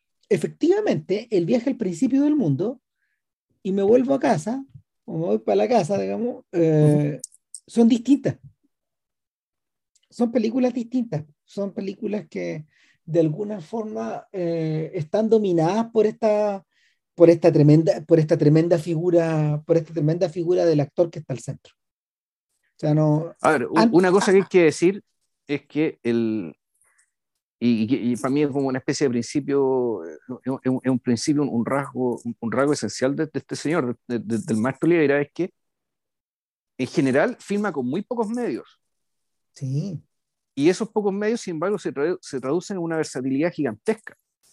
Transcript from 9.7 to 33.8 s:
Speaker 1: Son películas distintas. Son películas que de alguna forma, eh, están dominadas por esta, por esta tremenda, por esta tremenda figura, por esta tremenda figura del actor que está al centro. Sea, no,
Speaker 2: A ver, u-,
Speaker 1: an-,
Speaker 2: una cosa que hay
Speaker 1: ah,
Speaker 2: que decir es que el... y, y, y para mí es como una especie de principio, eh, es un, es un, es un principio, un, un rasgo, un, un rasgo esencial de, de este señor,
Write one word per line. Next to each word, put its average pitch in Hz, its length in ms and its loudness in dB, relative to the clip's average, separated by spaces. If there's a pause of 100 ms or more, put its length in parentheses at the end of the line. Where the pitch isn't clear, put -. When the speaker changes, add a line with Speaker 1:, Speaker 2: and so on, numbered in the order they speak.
Speaker 1:
Son 233 220 -2
películas 247 440 0
distintas. 233 500 -4 (200)
Son 202 300 -8
películas 196 540 -6
que 170 380 -8 (380)
de 165 160 0
alguna 202 400 -2
forma, 220 720 -8
eh, 165 640 -4
están 202 340 -2
dominadas 202 640 2
por 214 140 4
esta, 208 580 0 (500)
por 170 140 8
esta 170 240 6
tremenda, 151 520 6
por 165 140 6
esta 156 200 2
tremenda 160 400 4
figura, 160 880 0
por 165 100 2
esta 165 160 -4
tremenda 165 360 0
figura 175 360 0
del 160 160 2
actor 165 300 0
que - 80 -14
está 151 160 -10
al 117 60 -10
centro. - 340 -14 (1080)
Sea, 151 120 2
no, 156 460 0
Speaker 2:
A - 120 2
ver, 135 140 0
u-, 151 120 -2
Speaker 1:
an-, 226 140 6
Speaker 2:
una 185 180 4
cosa 190 220 2
que 190 60 6
hay 196 40 2
Speaker 1:
ah, 170 80 -4
Speaker 2:
que 185 140 4
decir 175 400 2 (420)
es 147 200 -6
que 151 360 -4
el... 110 520 -2 (1040)
y, 117 260 2
y, 117 280 -2
y 120 40 -2
para 131 140 -4
mí 143 120 2
es 147 80 0
como 135 180 -2
una 131 100 -2
especie 147 280 -2
de 131 40 2
principio, 127 920 -2
eh, 82 140 -14 (260)
es 127 60 -6
un, 131 140 -6
es 131 60 -2
un, 127 120 -2
es 127 80 -2
un 131 80 0
principio, 139 440 -2
un, 139 60 -2
un 113 160 -2
rasgo, 127 600 -4
un, 117 160 -10
un 113 120 -6
rasgo 139 200 2
esencial 131 420 -4
de, 156 120 -4
de 147 120 -6
este - 160 -12
señor, 135 420 -2 (120)